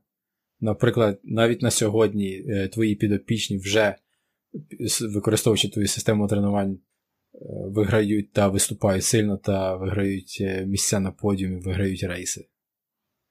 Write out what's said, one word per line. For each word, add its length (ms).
наприклад, 640
навіть 380
на 100
сьогодні, 760
е, 200
твої 280
підопічні 640
вже, 380
с-, 260
використовуючи 640
твою 180
систему 400
тренувань, 460
е, 60
виграють 640
та 140
виступають 560
сильно, 340
та 380
виграють, 680
е, 240
місця 340
на 120
подіумі, 500
виграють 420
рейси. 460